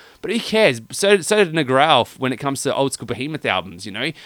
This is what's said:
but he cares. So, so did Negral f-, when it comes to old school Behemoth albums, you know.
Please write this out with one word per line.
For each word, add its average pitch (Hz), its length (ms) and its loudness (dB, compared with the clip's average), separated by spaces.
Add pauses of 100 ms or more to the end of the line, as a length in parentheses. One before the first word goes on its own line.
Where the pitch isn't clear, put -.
(220)
but - 80 -6
he 226 100 -2
cares. 185 400 2 (120)
So, 196 280 2
so 208 240 2
did 160 100 -2
Negral 139 480 4
f-, - 160 -6
when 127 140 -2
it 113 60 -6
comes 139 240 -4
to 135 120 -2
old 139 200 0
school 127 120 -10
Behemoth 135 400 -8
albums, 92 400 -4
you 98 60 -12
know. 131 200 -6 (140)